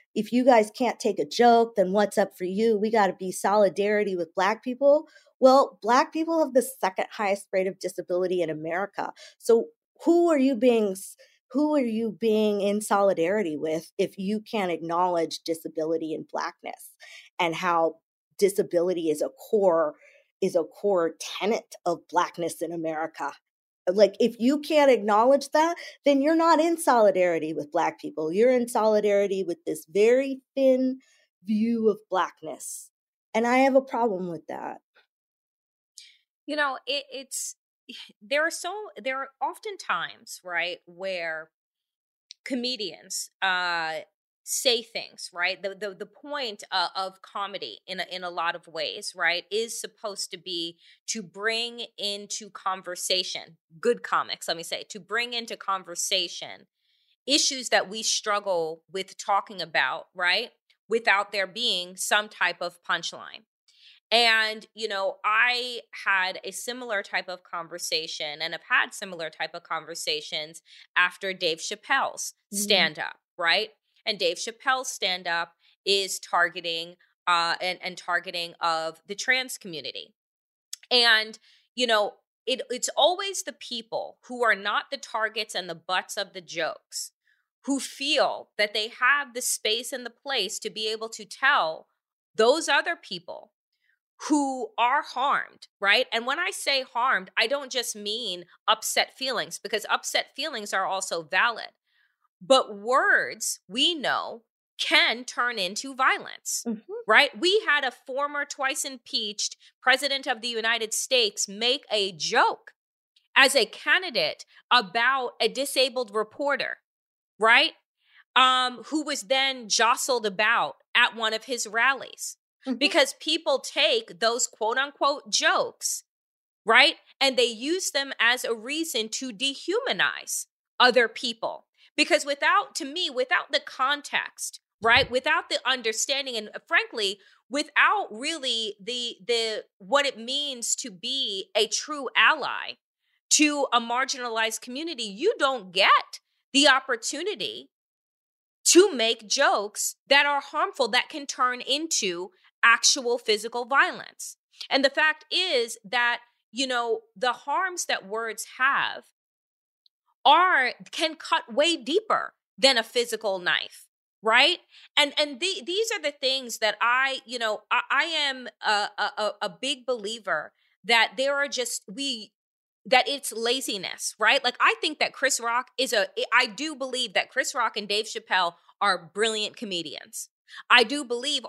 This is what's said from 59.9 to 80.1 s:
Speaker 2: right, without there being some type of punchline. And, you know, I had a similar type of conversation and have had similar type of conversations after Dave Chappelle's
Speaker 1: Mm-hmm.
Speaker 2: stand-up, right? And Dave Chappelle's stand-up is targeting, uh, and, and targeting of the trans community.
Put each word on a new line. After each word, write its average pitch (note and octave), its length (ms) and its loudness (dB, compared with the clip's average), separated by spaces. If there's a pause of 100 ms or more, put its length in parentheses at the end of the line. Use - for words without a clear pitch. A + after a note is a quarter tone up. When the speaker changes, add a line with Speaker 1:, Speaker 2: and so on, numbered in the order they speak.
Speaker 2:
right, F#3 380 0 (360)
without G3+ 420 2
there G3 160 -2
being F#3 480 -4
some G#3+ 360 0
type F3 320 -2
of F3 200 -10
punchline. E3 600 -8 (680)
And, A3 540 2 (100)
you G#3+ 140 -8
know, G3 280 -4 (100)
I A#3+ 540 0 (260)
had F#3+ 360 0
a F#3+ 80 -10
similar A#3+ 520 -8
type F#3 260 -6
of F3+ 160 -12
conversation D#3+ 960 -8
and E3 140 -4
have D#3+ 160 -10
had B3+ 240 0
similar F3 340 -10
type D#3+ 240 -8
of E3+ 120 -14
conversations D#3+ 1000 -8 (340)
after F#3 380 0
Dave E3 240 -2
Chappelle's - 760 -4 (180)
Speaker 1:
Mm-hmm. G3+ 120 -4
Speaker 2:
stand-up, E3+ 540 2 (200)
right? F3+ 320 2 (380)
And G#3 120 -4
Dave F3 200 0
Chappelle's C4 500 -4
stand-up F3 640 -4 (320)
is G3 340 0
targeting, E3+ 760 -4 (320)
uh, E3+ 340 2
and, F3+ 220 -4
and F3+ 160 -8
targeting F3 600 -6
of E3 480 -4
the G3+ 80 -10
trans B3+ 440 -2
community. C3+ 560 -12 (760)